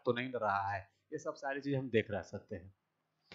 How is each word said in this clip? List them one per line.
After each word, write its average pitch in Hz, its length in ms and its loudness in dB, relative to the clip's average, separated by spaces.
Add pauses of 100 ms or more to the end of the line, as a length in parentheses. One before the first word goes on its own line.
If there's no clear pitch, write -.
तो 123 80 4
नहीं 127 200 0
रहा 98 360 2
है, 101 100 0 (320)
ये 151 80 -6
सब 151 160 -4
सारी 139 260 -4
चीज़ 139 140 0
हम 131 140 0
देख 110 220 4
रह 95 120 0
सकते - 320 -8
हैं। 92 180 -12 (600)